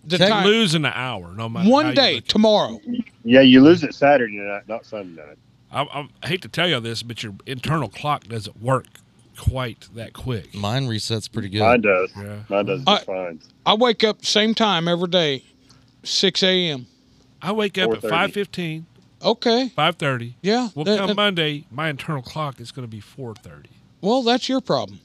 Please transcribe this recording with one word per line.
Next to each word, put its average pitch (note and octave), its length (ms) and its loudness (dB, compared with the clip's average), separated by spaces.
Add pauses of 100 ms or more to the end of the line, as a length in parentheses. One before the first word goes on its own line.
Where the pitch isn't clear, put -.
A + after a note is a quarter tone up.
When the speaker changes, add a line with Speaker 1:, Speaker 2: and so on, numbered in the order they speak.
Speaker 1:
The E3+ 140 -4
Speaker 2:
Check F#3 120 6
Speaker 1:
time. G3+ 160 2
Speaker 3:
Losing G3 380 4
an A#2+ 100 0
hour, G#2 380 -8
no A2+ 160 -8
matter F3+ 220 2
Speaker 1:
One C#4+ 140 6
Speaker 3:
how - 60 0
you B3+ 40 -4
Speaker 1:
day A#3 200 4
Speaker 3:
look A#2 80 -6
at - 20 -20
it. - 40 -10
Speaker 1:
tomorrow. F#3+ 520 2 (440)
Speaker 4:
Yeah, B2 180 8
you C3 200 10
lose D#3+ 220 8
it A2 100 -8
Saturday B2+ 420 2
night, G2+ 300 -10
not A2+ 180 -10
Sunday F2+ 380 -14
night. D2+ 160 -20 (320)
Speaker 3:
I, C#3 380 -8 (140)
I - 40 -10
hate F3+ 160 -4
to A2+ 60 -16
tell E3+ 200 -2
you C3+ 120 0
this, A2+ 240 -8
but A#2 180 -12
your G#2 120 -12 (120)
internal C3 420 -4
clock - 360 -6
doesn't G#2 360 -12
work B2 260 -2 (520)
quite B2+ 560 -6
that A2+ 180 -14
quick. A#2+ 420 -8
Speaker 2:
Mine A2+ 340 -4
resets A2 420 -6
pretty G#2 200 -6
good. G#2 100 -2
Speaker 4:
Mine A#2 220 4
does. F#2+ 340 0
Speaker 3:
Yeah. G#2 320 -14
Speaker 4:
Mine G2+ 180 0
does F#2+ 200 -4
Speaker 1:
I, G3+ 100 4
Speaker 4:
just - 100 -6
fine. F#2 340 -8 (240)
Speaker 1:
I F#3 100 2
wake A#3 280 0
up G#3+ 220 -2
same G#3+ 300 0
time F3 340 0
every F3 200 -2
day, D#3+ 360 0 (580)
six - 400 -2
A F#3 280 0
M. B2+ 160 -8 (540)
Speaker 3:
I E3+ 120 -6
wake G#3 260 -2
up F#3 60 2
at - 60 2
Speaker 4:
Four G#3+ 100 -2
thirty. - 100 -4
Speaker 3:
five F3+ 220 0
fifteen. E3+ 540 -8 (360)
Speaker 1:
Okay. A#3 460 0
Speaker 3:
Five E3 280 0
thirty. B2 460 -4
Speaker 1:
Yeah, A#3 320 0
Speaker 3:
Well, D3+ 100 -6
Speaker 1:
that, G3+ 140 0
Speaker 3:
come G3 100 -2
Speaker 1:
that G#3 80 -2
Speaker 3:
Monday, E3 540 -2
my D3+ 180 -6
internal C#3+ 340 -6
clock C#3+ 380 -10
is A2+ 120 -16
gonna B2 160 -12
be G#2+ 120 -14
four A#2 360 -16
thirty. D2 340 -20 (300)
Speaker 1:
Well, A#3+ 240 2
that's A#3+ 240 0
your C4 120 0
problem. G#2+ 440 -2